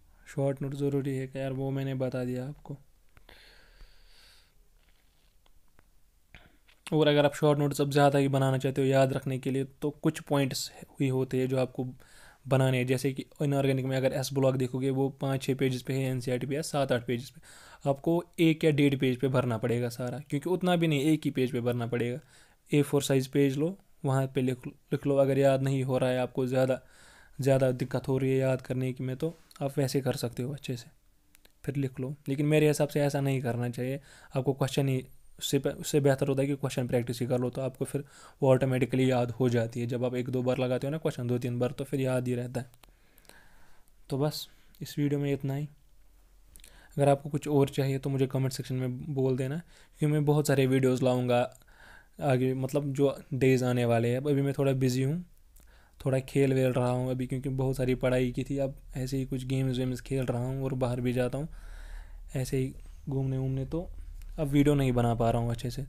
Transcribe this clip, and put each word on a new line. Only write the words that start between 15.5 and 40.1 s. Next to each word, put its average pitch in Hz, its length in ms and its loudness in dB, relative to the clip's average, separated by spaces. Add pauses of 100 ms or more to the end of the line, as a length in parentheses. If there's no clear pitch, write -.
पेजेस 131 260 0
पे 131 120 -4
है, 131 160 -2
एनसीईआरटी 127 380 -2
पे 143 80 -4
है 151 60 -2
सात 139 300 -2
आठ 120 140 0
पेजेस 120 240 -4
पे, - 120 -20 (480)
आपको 165 340 0 (160)
एक 160 240 4
या 160 80 6
डेढ़ 143 240 4
पेज 131 240 0
पे 139 80 0
भरना 123 300 0
पड़ेगा 120 320 0
सारा, 123 300 -6
क्योंकि 147 300 -6
उतना 180 260 2
भी 165 120 2
नहीं, 147 140 2
एक 156 240 2
ही 143 60 0
पेज 127 200 0
पे 127 100 -2
भरना 120 260 -2
पड़ेगा। 120 320 -2 (540)
ए 147 80 6
फ़ोर 143 200 0
साइज़ 135 280 0
पेज 139 280 4
लो, 165 200 -2 (280)
वहाँ 135 300 0
पे 139 60 2
लिख, 127 260 -2
लिख - 400 -6
लो। 139 80 4
अगर 135 220 4
याद 135 240 4
नहीं 135 220 0
हो 131 140 -2
रहा 127 120 2
है 127 100 0
आपको, 127 260 -2
ज़्यादा, 127 340 2 (640)
ज़्यादा 135 300 4
दिक्कत 127 360 -4
हो 135 100 0
रही 131 140 0
है 131 60 2
याद 131 240 0
करने 131 320 -4
की 127 100 -8
में, 131 140 -6
तो 160 200 -4 (240)
आप 135 160 -4
वैसे 139 240 0
कर - 140 -2
सकते 123 280 -6
हो 127 100 -6
अच्छे 135 240 -8
से, - 120 -18 (760)
फिर 131 100 -6
लिख 135 240 -4
लो। 135 160 -8 (140)
लेकिन 139 160 0
मेरे 151 220 6
हिसाब 147 200 2
से 147 140 -2
ऐसा 143 200 0
नहीं 135 200 0
करना 120 280 -2
चाहिए, 127 300 -6 (360)
आपको 135 180 0
क्वेश्चन 135 340 0
ही, 131 180 0 (340)
उससे - 200 0
प-, 139 80 -2
उससे - 320 -2
बेहतर 139 280 2
होता 135 140 0
है 139 60 0
कि 143 80 -2
क्वेश्चन 131 320 -4
प्रैक्टिस 120 340 -2
ही 120 60 0
कर 123 120 0
लो, 123 100 -2
तो 127 120 -6
आपको 131 240 -6
फिर 139 180 -6 (380)
वो 139 80 6
ऑटोमेटिकली 131 600 4
याद 123 200 0
हो 127 180 0
जाती 117 300 0
है। 120 80 -4
जब 120 180 -2
आप 123 100 -4